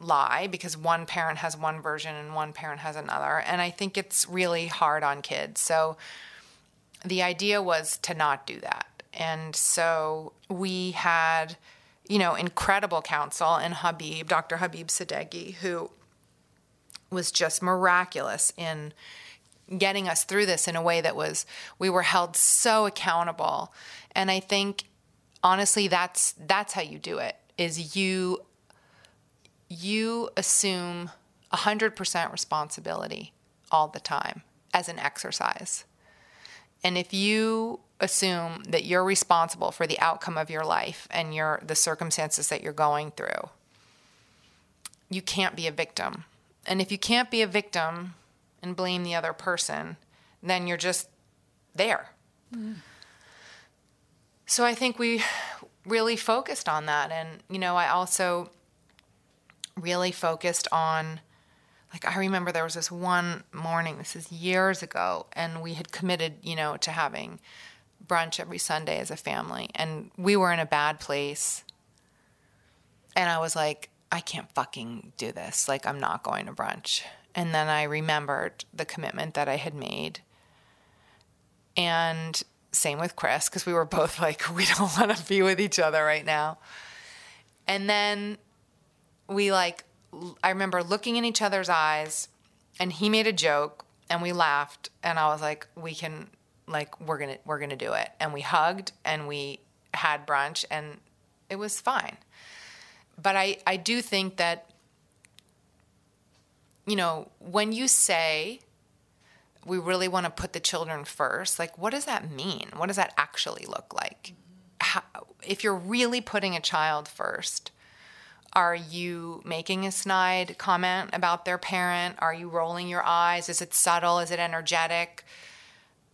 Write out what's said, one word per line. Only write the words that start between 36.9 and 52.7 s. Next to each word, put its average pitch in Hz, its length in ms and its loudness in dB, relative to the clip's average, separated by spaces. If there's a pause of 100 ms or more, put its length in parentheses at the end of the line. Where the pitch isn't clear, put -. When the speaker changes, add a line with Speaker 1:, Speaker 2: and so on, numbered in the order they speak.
Speaker 1:
if 180 160 -4
you 220 640 2 (220)
assume 175 680 0
that 147 160 2
you're 180 220 4
responsible 175 640 2
for 170 160 -2
the 151 120 0
outcome 165 380 0
of 156 120 -2
your 160 160 -4
life - 440 -2
and 160 240 -4
your, 156 320 0
the 156 100 -2
circumstances 156 760 0
that 156 120 -2
you're 147 120 -6
going 147 380 2
through, - 380 -4 (1600)
you 185 120 -4
can't 185 340 0
be 165 120 -2
a 160 40 -2
victim. 147 540 -4 (400)
And 190 160 2
if 190 100 -2
you 202 60 -4
can't 240 320 2
be 226 140 4
a 208 40 0
victim 175 680 -2 (460)
and 180 140 -6
blame 180 280 0
the 170 120 -2
other 165 180 0
person, 165 640 -4 (440)
then 180 240 0
you're 175 120 -2
just 175 300 -2 (680)
there. 202 340 0 (440)
Speaker 2:
Mm. 220 240 -8 (1700)